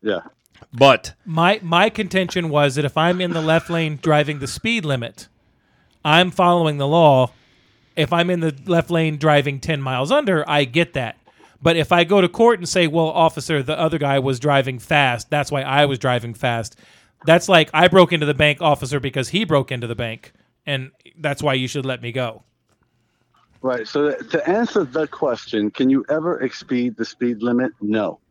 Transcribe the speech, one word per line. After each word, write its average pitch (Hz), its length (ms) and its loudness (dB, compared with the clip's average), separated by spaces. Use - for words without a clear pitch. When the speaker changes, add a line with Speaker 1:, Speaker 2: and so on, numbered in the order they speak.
Speaker 1:
Yeah. 101 160 -2
Speaker 2:
But 123 440 2
Speaker 3:
My, 175 380 0
my 170 260 2
contention 180 600 -4
was 143 260 2
that 147 100 -2
if 131 100 -4
I'm 175 240 2
in 175 120 -2
the 165 100 -2
left 160 300 0
lane 160 320 -4
driving 151 340 0
the 135 100 -10
speed 220 380 -6
limit, 123 440 -6
I'm 170 260 4
following 175 480 2
the 139 100 -2
law. 143 440 6
If 160 180 0
I'm 170 160 0
in 175 120 -2
the 160 120 -2
left 165 240 0
lane 160 260 0
driving 143 420 0
ten 147 220 -6
miles 135 300 -4
under, 214 360 0
I 147 180 2
get 160 280 -2
that. 120 240 -6
But 165 160 2
if 151 140 0
I 175 120 4
go 190 180 4
to 175 80 2
court 226 300 2
and 175 100 -10
say, 175 160 2
"Well, 160 220 0
officer, 156 560 0
the 147 160 -4
other 160 180 0
guy 139 220 0
was 131 200 -2
driving 135 380 0
fast, 127 540 -2
that's 147 200 -2
why 139 120 -4
I 139 220 2
was 139 120 -2
driving 117 380 -2
fast," 117 400 -6
that's 165 240 4
like, 165 240 4
"I 165 140 4
broke 175 260 6
into 151 140 0
the 147 80 0
bank, 147 260 0
officer, 147 380 -2
because 131 300 -6
he 208 160 -2
broke 143 260 0
into 123 160 -8
the 113 80 -8
bank, 113 380 -10
and 135 240 -8
that's 147 240 -6
why 143 140 0
you 127 120 -2
should 135 180 -6
let 127 180 -8
me 120 80 -8
go." 113 320 -6
Speaker 1:
Right. 123 240 -4
So 147 240 0
th-, 117 200 -10
to 156 160 -2
answer 208 360 0
that 143 260 -6
question, 110 600 -4
can 131 180 0
you 135 180 2
ever 160 360 -4
exceed 123 540 -6
the 113 80 -6
speed 120 360 -6
limit? 120 300 -2
No. 104 380 -4